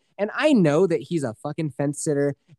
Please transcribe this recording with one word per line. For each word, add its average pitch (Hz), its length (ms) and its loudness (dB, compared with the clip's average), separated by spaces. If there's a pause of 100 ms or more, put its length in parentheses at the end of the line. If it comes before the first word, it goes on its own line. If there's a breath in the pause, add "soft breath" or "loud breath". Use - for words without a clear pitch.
(180)
And 208 180 -4
I 294 180 2
know 175 340 4
that 165 140 0
he's 156 220 -4
a 110 200 -6
fucking 151 340 -6
fence 143 260 -4
sitter, 143 320 0 (240 soft breath)